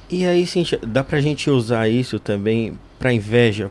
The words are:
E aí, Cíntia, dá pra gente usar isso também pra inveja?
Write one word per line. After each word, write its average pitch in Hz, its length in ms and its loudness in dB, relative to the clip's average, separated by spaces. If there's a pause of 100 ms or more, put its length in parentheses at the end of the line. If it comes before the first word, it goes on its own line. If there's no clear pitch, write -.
(100)
E 180 160 -2
aí, 175 200 4
Cíntia, - 400 -2
dá 117 160 0
pra 147 180 -2
gente 147 300 -2
usar 113 380 2
isso 117 320 0
também 107 580 -2 (200)
pra 127 140 0
inveja? 107 580 2